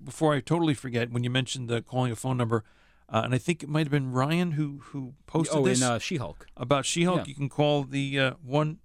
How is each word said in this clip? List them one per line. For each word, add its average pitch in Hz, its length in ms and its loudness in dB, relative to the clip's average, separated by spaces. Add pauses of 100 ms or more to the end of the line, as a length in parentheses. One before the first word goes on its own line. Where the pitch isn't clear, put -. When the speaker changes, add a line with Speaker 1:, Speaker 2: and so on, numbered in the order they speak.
Speaker 1:
before 151 300 0
I 135 60 0
totally 160 340 2
forget, 120 360 -2
when 120 140 -2
you 123 60 0
mentioned 127 380 -2
the 117 140 -2
calling 127 300 -2
a 107 40 -4
phone 131 200 -2
number, 117 260 0 (460)
uh, 110 160 0
and 120 100 0
I 127 40 2
think 170 260 -2
it 131 40 -12
might 156 180 0
have 135 40 -4
been 135 220 0
Ryan 160 400 2
who, 143 320 -4
who 135 300 -10 (120)
posted 160 320 0
Speaker 2:
Oh, 135 60 4
Speaker 1:
this 127 160 4
Speaker 2:
in, 127 60 4
uh, 120 120 2
She-Hulk. 117 480 -6 (100)
Speaker 1:
about 131 300 0
She-Hulk. 170 340 2
Speaker 2:
Yeah. - 60 -4
Speaker 1:
You 139 80 -10
can 143 140 -4
call 147 340 2
the, 139 380 -2
uh, 131 100 2 (140)
one 151 400 0